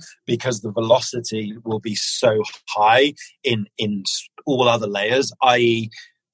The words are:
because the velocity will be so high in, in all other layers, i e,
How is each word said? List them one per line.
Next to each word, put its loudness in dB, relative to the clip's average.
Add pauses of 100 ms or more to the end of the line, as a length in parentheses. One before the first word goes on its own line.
(260)
because -4
the -8
velocity 0
will -4
be -6
so 0 (260)
high 4 (300)
in, -2 (100)
in -4 (420)
all 2
other 0
layers, 0 (120)
i 4
e, 2 (440)